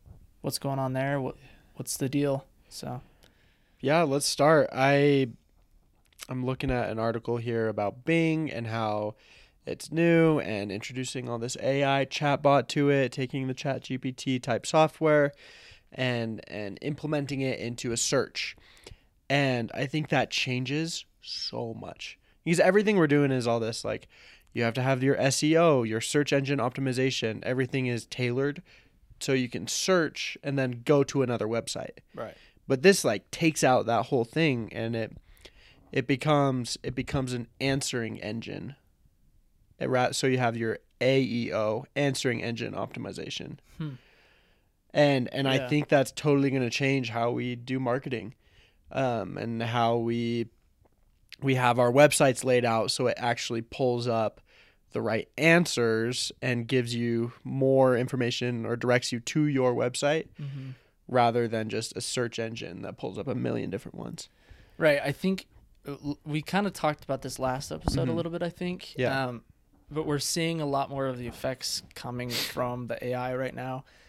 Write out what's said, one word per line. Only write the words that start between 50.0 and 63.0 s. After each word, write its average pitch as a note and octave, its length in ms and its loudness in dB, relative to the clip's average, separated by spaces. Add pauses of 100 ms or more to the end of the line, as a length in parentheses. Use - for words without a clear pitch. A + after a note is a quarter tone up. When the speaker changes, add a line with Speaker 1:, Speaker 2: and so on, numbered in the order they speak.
Speaker 2:
we C3+ 140 2
have B2 240 4
our A#2+ 120 6
websites C#3 540 6
laid B2 180 4
out A2+ 280 2
so B2 160 0
it - 100 0
actually A#2 440 -2
pulls A#2+ 460 0
up A2 320 0 (520)
the A#2 100 -4
right A2 260 -2 (100)
answers B2 920 2 (100)
and A#2+ 260 -2
gives A#2+ 280 0
you A#2 380 0 (100)
more C3+ 540 4
information B2 680 -2
or A#2 120 -2
directs B2 340 2
you A#2+ 80 -2
to D3+ 280 0
your C3 260 2
website B2 540 0 (120)
Speaker 1:
Mm-hmm. C3+ 300 -10 (380)
Speaker 2:
rather A#2+ 400 4
than A2 220 -2
just A2 280 -6
a A2+ 40 -6
search A#2+ 360 -4
engine A2+ 460 -8
that G2 140 -10
pulls G#2+ 200 -8